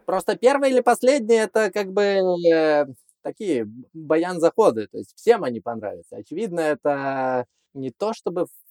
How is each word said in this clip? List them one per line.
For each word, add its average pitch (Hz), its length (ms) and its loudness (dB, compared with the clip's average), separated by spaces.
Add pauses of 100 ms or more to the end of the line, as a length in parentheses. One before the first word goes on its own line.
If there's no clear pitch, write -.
Просто 190 300 -2
первый 277 340 2
или 254 100 2
последний — 240 560 2
это 220 340 2
как 196 220 -6
бы, 202 100 2
э, 170 840 2 (360)
такие 151 420 -4
б-, 113 300 -16
баян-заходы. 160 920 0
То 110 100 -14
есть - 180 -14
всем 214 280 2
они 120 160 -6
понравятся. 107 560 -10
Очевидно, 170 440 -8
это 135 840 -2 (280)
не 131 160 -8
то 208 240 -6
чтобы 175 320 -4 (240)